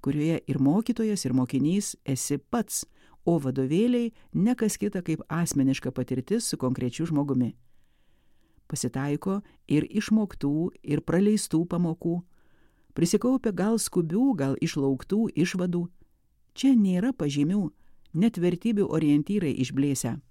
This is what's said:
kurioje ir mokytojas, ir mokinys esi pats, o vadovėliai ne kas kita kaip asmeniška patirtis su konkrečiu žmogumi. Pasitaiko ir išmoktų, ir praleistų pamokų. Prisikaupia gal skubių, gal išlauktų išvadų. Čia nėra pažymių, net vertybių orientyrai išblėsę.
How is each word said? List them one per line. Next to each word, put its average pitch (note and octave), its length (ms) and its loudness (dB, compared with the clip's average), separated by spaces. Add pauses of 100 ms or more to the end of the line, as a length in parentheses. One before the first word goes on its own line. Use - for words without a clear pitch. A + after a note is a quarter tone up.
kurioje D3+ 460 0
ir C#3 120 -2
mokytojas, G#3+ 640 0
ir C3 80 0
mokinys C#3 640 0 (100)
esi C#3 320 -4
pats, - 480 -6 (400)
o E3+ 140 2
vadovėliai E3 760 0 (200)
ne G#3+ 220 2
kas G#3+ 240 -2
kita G3+ 260 -4
kaip D#3+ 220 -4
asmeniška C3+ 640 0
patirtis C3 560 -4
su - 100 -4
konkrečiu C3 520 -4
žmogumi. C#3 440 0 (1160)
Pasitaiko C3+ 720 -4 (260)
ir D3+ 220 2
išmoktų, G#3 640 0 (300)
ir D3 180 -2
praleistų F#3 680 2
pamokų. E3+ 520 -2 (760)
Prisikaupia A3+ 560 2
gal G3+ 300 0
skubių, F#3 560 2
gal C#3 240 0
išlauktų D#3 760 0
išvadų. F3 520 0 (640)
Čia C4+ 240 4
nėra F3+ 360 2
pažymių, D3+ 560 0 (440)
net G3+ 240 2
vertybių F3+ 520 0
orientyrai D#3 640 2 (140)
išblėsę. C3+ 500 -2 (160)